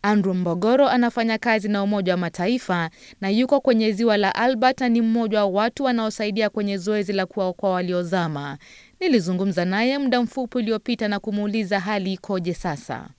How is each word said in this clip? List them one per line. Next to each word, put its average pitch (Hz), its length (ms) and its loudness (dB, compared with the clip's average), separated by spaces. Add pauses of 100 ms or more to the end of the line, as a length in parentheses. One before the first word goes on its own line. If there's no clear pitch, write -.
Andrew 202 320 2
Mbogoro 185 540 2
anafanya 233 500 0
kazi 220 320 0
na 202 140 0
Umoja 196 300 0
wa 180 40 0
Mataifa 175 720 -2 (320)
na 196 80 -4
yuko 254 320 4
kwenye 220 300 4
ziwa 214 260 2
la 202 180 2
Albert 254 460 2
na 247 80 2
ni 233 120 4
mmoja 226 380 2
wa 208 60 4
watu 208 380 0
wanaosaidia 220 680 0
kwenye 202 280 -2
zoezi 202 360 -2
la 190 120 0
kuwaokoa 190 460 -2
waliozama. 175 840 -2 (420)
Nilizungumza 185 680 2
naye 226 320 0
muda 247 240 0
mfupi 247 360 -4
uliopita 226 500 -2
na 202 120 -2
kumuuliza 208 600 -2
hali 190 340 -2
ikoje 180 400 -4
sasa. 143 640 -8